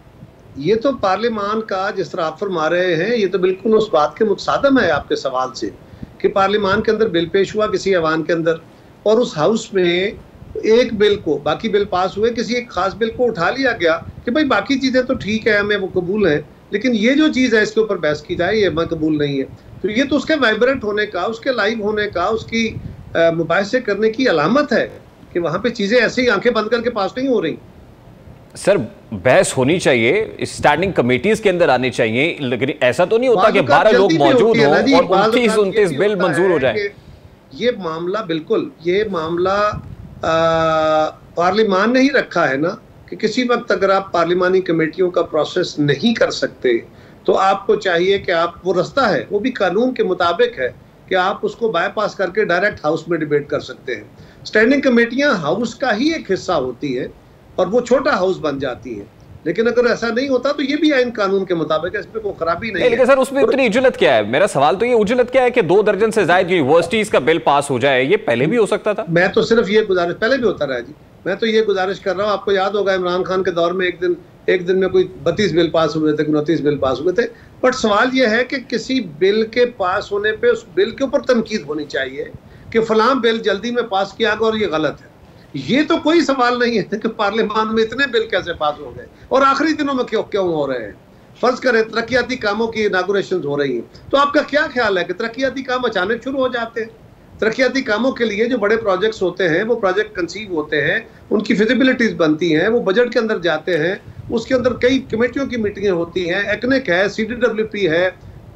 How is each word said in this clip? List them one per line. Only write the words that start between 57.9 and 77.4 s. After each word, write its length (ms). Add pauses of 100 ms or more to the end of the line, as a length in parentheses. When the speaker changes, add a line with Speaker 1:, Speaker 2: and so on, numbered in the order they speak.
Speaker 1:
house 260
बन 200
जाती 360
हैं, 160 (360)
लेकिन 200
अगर 200
ऐसा 220
नहीं 200
होता 240
तो 100
ये 140
भी 160
आइन 180
कानून 340
के 100
मुताबिक 400
है, 60
इसमें 220
कोई 100
खराबी 340
नहीं 80
Speaker 2:
नहीं, 100
लेकिन 140
Speaker 1:
है। 80
Speaker 2:
सर, 120
उसमें 240
इतनी 260
उजलत 280
क्या 180
है? 160
मेरा 160
सवाल 300
तो 100
ये 80
उजलत 360
क्या 120
है 80
कि 120
दो 200
दर्जन 280
से 140
ज्यादा 300
यूनिवर्सिटीज 540
का 120
bill 180
pass 320
हो 80
जाए, 260
ये 120
पहले 300
भी 100
हो 100
सकता 280
था। 160
Speaker 1:
मैं 220
तो 100
सिर्फ 260
ये 140
गुजारिश, 320
पहले 220
भी 100
होता 180
रहा 160
जी, 140 (320)
मैं 100
तो 100
ये 160
गुजारिश 360
कर 180
रहा 100
हूँ, 60
आपको 200
याद 240
होगा 180
इमरान 280
खान 200
के 80
दौर 220
में 140
एक 140
दिन, 160 (320)
एक 180
दिन 100
में 140
कोई 200 (120)
बत्तीस 300
bill 220
pass 220
हुए 160
थे, 120
उनतीस 360
bill 160
pass 260
हुए 100
थे, 140 (380)